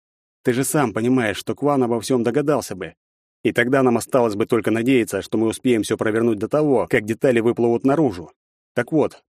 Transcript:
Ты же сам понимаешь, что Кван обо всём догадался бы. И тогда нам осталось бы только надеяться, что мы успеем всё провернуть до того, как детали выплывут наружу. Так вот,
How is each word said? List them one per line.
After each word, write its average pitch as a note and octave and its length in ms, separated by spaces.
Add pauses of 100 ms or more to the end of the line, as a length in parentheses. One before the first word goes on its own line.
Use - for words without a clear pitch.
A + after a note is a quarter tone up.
(440)
Ты B2+ 100
же B2+ 100
сам C3 300
понимаешь, A2+ 440
что - 160
Кван C#3 300
обо A#2 180
всём B2+ 220
догадался B2 520
бы. F2 200 (480)
И A2 80
тогда B2+ 320
нам A#2 140
осталось A#2 380
бы G#2+ 120
только A2 240
надеяться, A2+ 500
что - 160
мы A2 80
успеем A2+ 380
всё A2 120
провернуть A2 440
до G#2+ 80
того, C#3 420
как A2+ 160
детали A#2 340
выплывут A#2 460
наружу. C3 460 (420)
Так - 180
вот, C#3 320 (100)